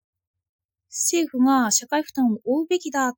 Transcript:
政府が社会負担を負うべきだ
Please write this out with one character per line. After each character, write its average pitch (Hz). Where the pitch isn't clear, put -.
政 -
府 254
が 262
社 -
会 302
負 -
担 247
を 208
負 294
う -
べ 359
き 320
だ 254